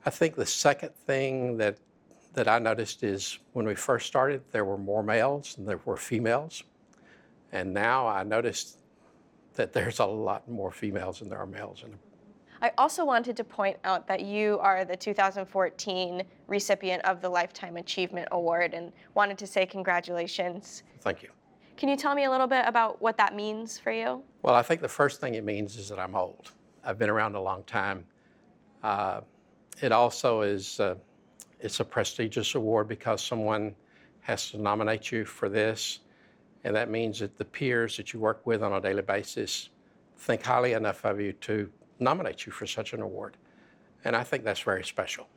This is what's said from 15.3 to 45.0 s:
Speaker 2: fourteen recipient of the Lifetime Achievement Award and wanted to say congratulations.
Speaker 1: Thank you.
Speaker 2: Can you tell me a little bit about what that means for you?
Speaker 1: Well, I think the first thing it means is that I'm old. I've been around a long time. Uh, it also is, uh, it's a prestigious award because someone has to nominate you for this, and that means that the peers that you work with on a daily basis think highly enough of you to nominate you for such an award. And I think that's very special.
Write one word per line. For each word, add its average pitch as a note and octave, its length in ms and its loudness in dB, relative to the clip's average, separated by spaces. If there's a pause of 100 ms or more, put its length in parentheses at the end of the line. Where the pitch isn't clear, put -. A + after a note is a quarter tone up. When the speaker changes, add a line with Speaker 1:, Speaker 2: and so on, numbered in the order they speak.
Speaker 2:
fourteen F#3 800 -2 (240)
recipient G3 580 0
of F3+ 160 0
the F#3 80 -2
Lifetime F3 480 -2
Achievement F3 560 -4
Award E3+ 400 2
and E3+ 180 -8 (220)
wanted G3+ 240 2
to G3+ 100 -10
say F#3+ 180 2
congratulations. F3 1160 -4 (160)
Speaker 1:
Thank - 240 -2
you. - 60 -20 (480)
Speaker 2:
Can C#4+ 100 0
you C#4 80 4
tell C#4+ 200 2
me C#4+ 100 4
a C4+ 40 4
little C4 180 4
bit B3+ 180 4
about A3+ 360 2
what A3 140 2
that G3+ 180 6
means G#3+ 460 -6
for - 140 -2
you? A#3 280 -2 (200)
Speaker 1:
Well, B2 140 6
I A#2+ 60 8
think E3 200 0
the B2 80 -4
first C#3 320 2
thing B2 140 -4
it A2 100 -4
means G#2 320 -4
is G2 100 -10
that G2+ 120 -8
I'm F#2+ 180 -4
old. - 340 -4 (320)
I've G#2+ 160 -4
been G#2+ 100 4
around G#2+ 260 2
a F#2+ 60 -4
long F#2+ 220 -4
time. G2 400 -2 (800)
Uh, G2+ 380 0 (600)
it A#2+ 120 4
also A#2 480 4
is, G2+ 400 -2
uh, F#2 140 2 (680)
it's - 180 -6
a A#2+ 60 0
prestigious A2 720 -2
award A2 340 2
because A2 340 -2
someone G#2+ 500 -2 (460)
has - 320 -4
to G#2+ 60 -10
nominate G#2+ 560 0
you A2+ 100 -2
for - 240 -4
this, G#2+ 520 0 (680)
and G#2 100 0
that A2 140 2
means A2 300 -2
that G#2 180 -6
the G#2+ 80 -4
peers A#2+ 500 0
that - 160 -10
you A2+ 80 -8
work A2 260 0
with A2 180 2
on G2+ 100 0
a F#2+ 80 0
daily G2 200 0
basis G2 680 -4 (480)
think - 260 0
highly B2 300 4
enough A2 320 0
of G#2 160 0
you G2+ 100 -2
to G#2 400 -4 (300)
nominate C3+ 440 0
you G#2+ 80 -12
for - 120 -8
such - 280 -6
an A2+ 80 -6
award. G2+ 340 -8 (720)
And A#2 100 2
I A#2+ 80 2
think B2 220 -4
that's G#2 160 -2
very F#2+ 240 0
special. - 520 -6